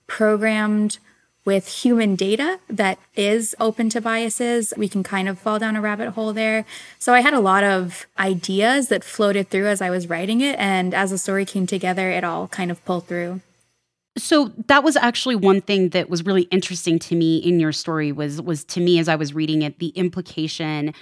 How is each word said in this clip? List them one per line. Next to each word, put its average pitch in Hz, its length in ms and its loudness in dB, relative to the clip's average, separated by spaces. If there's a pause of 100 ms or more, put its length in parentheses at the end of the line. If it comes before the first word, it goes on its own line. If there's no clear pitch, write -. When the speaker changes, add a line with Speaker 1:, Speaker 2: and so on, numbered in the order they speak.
Speaker 1:
programmed 214 920 0 (440)
with 196 240 0 (160)
human 226 320 4
data 233 440 0 (100)
that 196 280 0 (180)
is 214 440 0
open 220 300 0
to 240 100 -2
biases, 226 800 -2
we 208 100 0
can 190 160 -4
kind 190 240 -4
of 196 100 -4
fall 214 220 -2
down 220 160 -2
a 214 60 -2
rabbit 214 300 -4
hole 220 200 -4
there. 220 340 -2 (320)
So - 160 2
I 247 60 8
had 285 140 4
a 254 80 2
lot 196 240 4
of 185 420 -2 (100)
ideas 196 720 0
that 196 160 0
floated 202 460 0
through 196 180 0
as 202 140 0
I 185 80 -2
was 180 180 -4
writing 185 320 -2
it, 277 180 0
and 185 360 0
as 190 180 0
the 190 60 -2
story 196 260 -2
came 190 240 -2
together, 185 420 -2
it 175 140 -2
all 170 240 -4
kind 180 240 -6
of 175 140 -10
pulled 175 220 -4
through. 175 340 -6 (760)
Speaker 2:
So 285 360 2 (140)
that 285 140 6
was 285 140 2
actually 240 400 0
one 196 240 4
thing 190 300 2
that 175 200 -2
was 165 160 -4
really 190 180 2
interesting 175 560 0
to - 160 -4
me 165 200 4
in 175 240 2
your 156 140 2
story 151 400 -2
was, 151 280 -6
was 165 220 -4
to - 160 -8
me 175 180 4
as 165 120 2
I 160 80 2
was 147 160 -4
reading 156 280 0
it, 147 180 -6
the 170 100 -6
implication 160 1120 -4